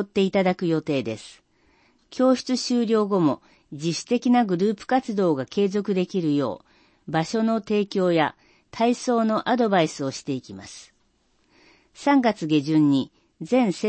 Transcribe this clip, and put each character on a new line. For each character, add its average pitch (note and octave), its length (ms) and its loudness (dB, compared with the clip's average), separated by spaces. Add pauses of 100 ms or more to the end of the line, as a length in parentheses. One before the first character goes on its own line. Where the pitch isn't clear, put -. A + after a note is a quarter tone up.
っ G3+ 40 -4
て G3+ 160 -2
い G3 80 2
た G3 140 0
だ F#3 100 2
く F3+ 140 -4
予 D#3+ 160 0
定 C#3 180 -2
で A2 160 -6
す。 - 240 -20 (680)
教 B3+ 240 4
室 B3 240 -4
終 A#3+ 260 0
了 G#3+ 220 0
後 G3 120 0
も D3+ 220 2 (320)
自 D#3 200 -4
主 - 100 -8
的 A#3+ 260 -2
な B3 160 4
グ F#3 100 -2
ル G3 200 0
ー - 20 -20
プ - 80 -20
活 B3+ 300 -2
動 F#3 180 2
が C3 140 -4
継 G3+ 200 0
続 G3+ 280 -2
で F3+ 100 0
き F#3 160 -4
る D3+ 140 0
よ C3 280 -2 (440)
う、 D#3+ 40 -10
場 D#3+ 120 0
所 A3 180 -4
の A3+ 180 0
提 G#3 280 -2
供 F#3 240 0
や D#3+ 240 0 (340)
体 A#3+ 240 0
操 A#3 320 0
の A3 240 -2
ア A#3+ 80 2
ド A3+ 100 0
バ F#3+ 140 4
イ D#3 60 4
ス C#3+ 180 -6
を C3+ 60 -4
し - 100 -12
て - 100 -8
い C3 120 -6
き - 100 -18
ま G2 140 -16
す。 - 260 -20 (1040)
三 C#4 260 2
月 G#3+ 240 0
下 D3+ 160 2
旬 D3+ 300 4
に C3+ 200 0 (300)
全 A3+ 320 0
世 - 160 -4